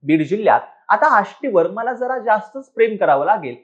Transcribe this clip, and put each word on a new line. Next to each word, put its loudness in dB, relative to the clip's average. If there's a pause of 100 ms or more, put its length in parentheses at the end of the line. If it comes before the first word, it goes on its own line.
बीड 0
जिल्ह्यात 2 (280)
आता 2 (100)
आष्टीवर 0
मला -6
जरा -4
जास्तच -4
प्रेम 0
करावं 2
लागेल -2